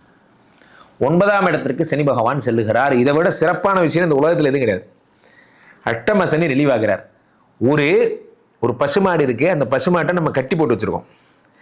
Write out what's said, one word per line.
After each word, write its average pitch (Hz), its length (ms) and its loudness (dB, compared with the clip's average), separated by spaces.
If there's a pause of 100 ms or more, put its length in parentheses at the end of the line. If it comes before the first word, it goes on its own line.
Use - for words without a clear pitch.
(1000)
ஒன்பதாம் 190 480 2
இடத்திற்கு 143 380 -2
சனி 147 200 -2
பகவான் 123 340 0
செல்லுகிறார். 120 540 0
இதை 127 200 2
விட 170 180 2
சிறப்பான 175 500 0
விஷயம் 165 300 0
இந்த 139 100 2
உலகத்துல 156 320 2
எதுவும் 135 120 0
கிடையாது. 98 260 -2 (920)
அஷ்டம 180 380 -2
சனி 156 240 0
ரிலீவ் 139 260 0
ஆகிறார். 107 360 -2 (520)
ஒரு, 143 260 2 (760)
ஒரு 117 140 -2
பசுமாடு 170 480 0
இருக்கு, 127 280 0
அந்த 147 200 -2
பசுமாட்டை 165 420 0
நம்ம 165 180 -2
கட்டி 131 260 -4
போட்டு 139 180 0
வச்சிருக்கோம். 90 300 -6 (580)